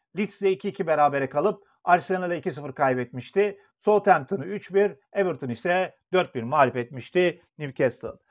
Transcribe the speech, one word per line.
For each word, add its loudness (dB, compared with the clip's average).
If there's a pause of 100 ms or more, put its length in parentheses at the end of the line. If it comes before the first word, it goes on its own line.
(180)
Leeds'le -6
iki 0
iki -6
berabere 2
kalıp -2 (200)
Arsenal'a 0
iki -6
sıfır -10
kaybetmişti. -2 (200)
Southampton'ı 2
üç -10
bir, 2 (220)
Everton -2
ise -2 (180)
dört 0
bir -4
mağlup 2
etmişti -2 (160)
Newcastle. -4 (200)